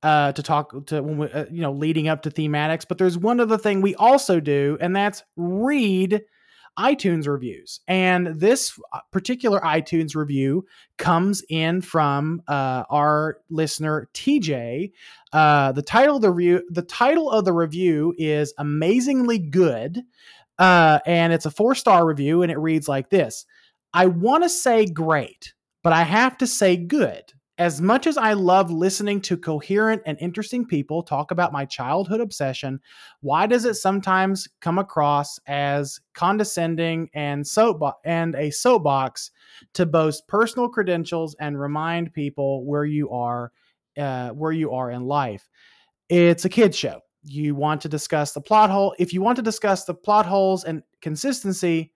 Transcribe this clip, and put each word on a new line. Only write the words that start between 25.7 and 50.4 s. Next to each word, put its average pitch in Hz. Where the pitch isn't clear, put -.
but 165
I 165
have 226
to 262
say 190
good. -
As 170
much 214
as 311
I 220
love 185
listening 190
to 190
coherent 196
and 156
interesting 214
people 160
talk 147
about 170
my 139
childhood 170
obsession, 135
why 151
does 240
it 226
sometimes 190
come 170
across 147
as 143
condescending 165
and 143
soapbo-, 175
and 165
a 143
soapbox 143
to 180
boast 156
personal 233
credentials 170
and 147
remind 160
people 139
where 147
you 151
are, 120
uh, 127
where 151
you 160
are 127
in 123
life? 131
It's 170
a -
kid's 208
show. 123
You 147
want 147
to 156
discuss 147
the 143
plot 214
hole. 196
If 180
you 180
want 233
to 254
discuss 208
the -
plot 208
holes 190